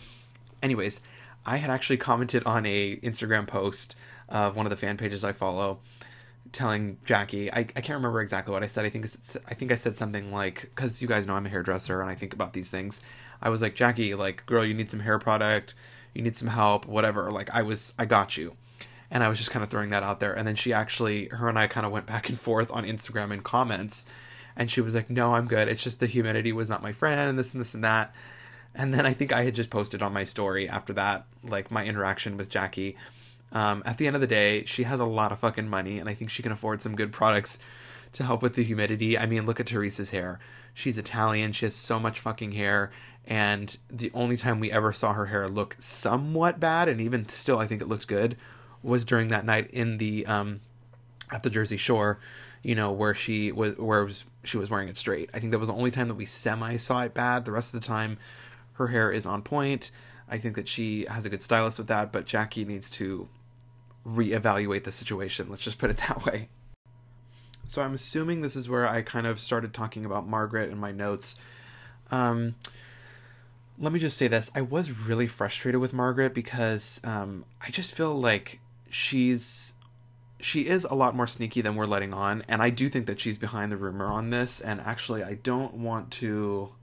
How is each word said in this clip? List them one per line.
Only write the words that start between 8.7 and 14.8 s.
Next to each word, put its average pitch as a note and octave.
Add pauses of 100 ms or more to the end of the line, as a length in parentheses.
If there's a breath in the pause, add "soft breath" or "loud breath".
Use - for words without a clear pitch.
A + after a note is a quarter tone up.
I G#2
think G#2+
it's, - (100)
I A#2+
think B2+
I A#2+
said A2+
something G2+
like, G2
'cause B2+
you B2
guys G#2
know G2
I'm G2+
a G2
hairdresser F#2
and F#2+
I F#2
think F#2+
about F#2+
these F2+
things. G2 (400 loud breath)
I A2+
was A2+
like, G#2+
"Jackie, A#2
like, F#2+
girl, A2+
you A2
need A2